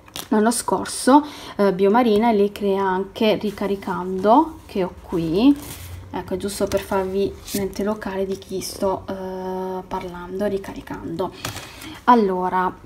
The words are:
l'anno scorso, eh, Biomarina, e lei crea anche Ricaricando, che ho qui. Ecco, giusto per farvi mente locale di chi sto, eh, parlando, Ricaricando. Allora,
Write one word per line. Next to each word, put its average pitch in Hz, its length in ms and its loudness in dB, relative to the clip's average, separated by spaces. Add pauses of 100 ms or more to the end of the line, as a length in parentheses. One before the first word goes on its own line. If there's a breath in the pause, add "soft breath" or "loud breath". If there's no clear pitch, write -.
(300)
l'anno 214 220 4
scorso, 254 720 2 (320 loud breath)
eh, 202 160 4
Biomarina, 208 560 4
e 226 40 4
lei 202 180 4
crea 196 320 0
anche 190 520 0
Ricaricando, 202 1300 2
che 190 180 -2
ho 180 180 -4
qui. 190 540 4 (600 loud breath)
Ecco, 190 220 -6
giusto 196 300 -2
per 196 120 0
farvi 190 540 -2 (200)
mente 196 300 -2
locale 196 420 -4
di 190 120 -4
chi 185 240 -8
sto, - 460 -2
eh, 185 800 -6
parlando, 185 580 -6
Ricaricando. 196 840 -6 (760 loud breath)
Allora, 185 640 4 (140)